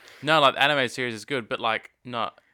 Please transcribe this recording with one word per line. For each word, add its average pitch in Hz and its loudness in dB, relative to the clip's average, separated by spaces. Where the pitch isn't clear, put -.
No, 151 2
like, 139 6
the - -2
animated 139 2
series 123 -6
is 104 -14
good, 123 -6
but, 127 -4
like, 110 -4
not 120 -8